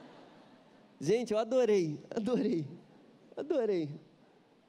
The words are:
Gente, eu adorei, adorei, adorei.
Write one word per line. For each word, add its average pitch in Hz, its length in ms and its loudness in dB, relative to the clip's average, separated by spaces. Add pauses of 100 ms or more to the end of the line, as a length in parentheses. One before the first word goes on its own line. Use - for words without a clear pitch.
(1000)
Gente, 208 320 0
eu 214 60 2
adorei, 214 600 2 (120)
adorei, 208 560 0 (680)
adorei. 220 520 0 (800)